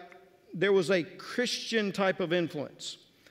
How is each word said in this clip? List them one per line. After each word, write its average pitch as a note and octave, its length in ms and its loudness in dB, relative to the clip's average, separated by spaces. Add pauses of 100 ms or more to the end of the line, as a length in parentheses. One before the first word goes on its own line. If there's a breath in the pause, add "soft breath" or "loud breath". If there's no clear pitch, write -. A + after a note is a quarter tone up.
(520)
there G3 200 2
was F#3 180 4
a F3+ 140 4
Christian - 880 -2
type F#3+ 260 0
of E3 140 0
influence. D#3 640 -4 (340 soft breath)